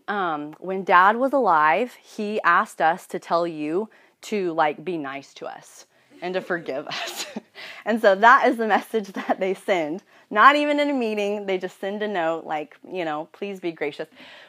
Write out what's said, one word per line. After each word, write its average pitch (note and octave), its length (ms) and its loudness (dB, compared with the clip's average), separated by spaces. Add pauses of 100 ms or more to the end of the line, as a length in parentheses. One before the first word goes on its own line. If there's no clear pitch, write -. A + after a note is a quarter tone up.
um, D#3+ 500 -6
when F#3+ 260 -8
Dad F#3+ 320 6
was C4 160 0
alive, F#3+ 680 2
he G#3+ 400 -6
asked F#3 400 0
us E3+ 240 0
to F3+ 120 -10
tell E3+ 280 -2
you E3 420 -4 (340)
to, F#3 300 -4
like, D#3 320 -2
be F3 140 -6
nice C#3 360 -12
to - 120 -16
us - 400 -18 (340)
and F3+ 140 -8
to F#3 80 -2
forgive D#3 460 -6
us." - 420 -8
<laughs> - 60 -18 (480)
And A3 160 0
so G3+ 140 6
that A3+ 320 8
is B3 100 2
the A3+ 100 -2
message G#3+ 460 -2
that - 280 -4
they F#3+ 140 -2
send. F3 480 -2 (280)
Not A#3 260 8
even D4 240 0
in C#4+ 80 0
a D4 60 -2
meeting, G#3 520 -4
they F#3+ 120 -2
just F3+ 220 -10
send G3+ 220 -6
a G#3+ 60 -4
note, E3 360 -2
like, D3+ 320 -8 (140)
you F3+ 140 -6
know, D#3 280 -6
"Please G3+ 280 -10
be F3 120 -6
gracious," D#3 360 -8 (400)